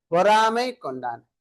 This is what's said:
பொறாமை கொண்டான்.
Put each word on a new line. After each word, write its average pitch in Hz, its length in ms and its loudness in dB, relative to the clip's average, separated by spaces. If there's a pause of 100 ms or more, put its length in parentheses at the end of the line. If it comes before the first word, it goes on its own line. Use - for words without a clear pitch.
பொறாமை 220 680 2
கொண்டான். 123 500 -10 (140)